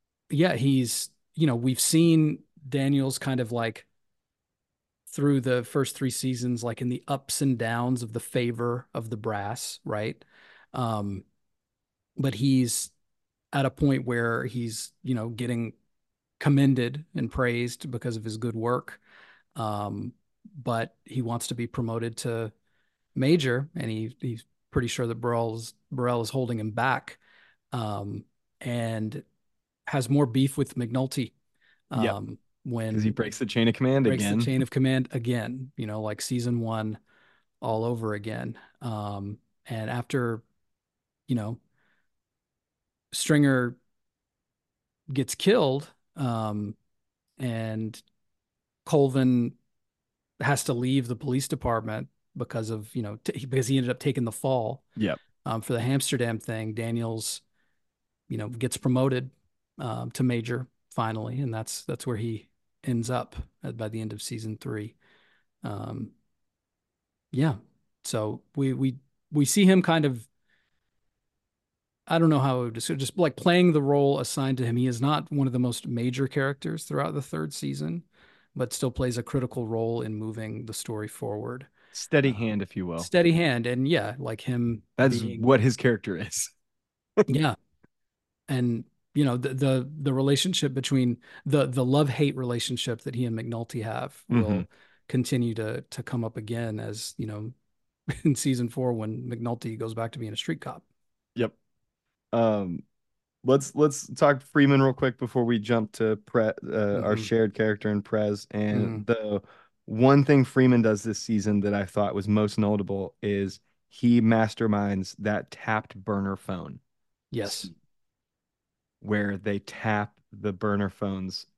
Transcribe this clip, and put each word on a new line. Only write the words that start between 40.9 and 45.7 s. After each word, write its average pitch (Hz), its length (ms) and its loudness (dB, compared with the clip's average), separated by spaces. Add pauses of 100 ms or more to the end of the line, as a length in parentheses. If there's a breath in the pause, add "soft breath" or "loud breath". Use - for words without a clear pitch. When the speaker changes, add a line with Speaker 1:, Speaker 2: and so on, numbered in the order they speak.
Speaker 1:
you 127 80 0
know, 110 240 -6 (1500)
Stringer 135 640 2 (1400)
gets 131 220 -2
killed, 156 560 2 (260)